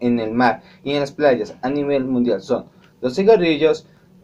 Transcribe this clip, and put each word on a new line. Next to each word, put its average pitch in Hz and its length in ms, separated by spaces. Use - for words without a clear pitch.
en 120 180
el 110 140
mar 120 300
y 139 80
en 147 80
las 143 140
playas 127 480
a 127 80
nivel 143 340
mundial 120 380
son - 240
los 127 160
cigarrillos, 165 720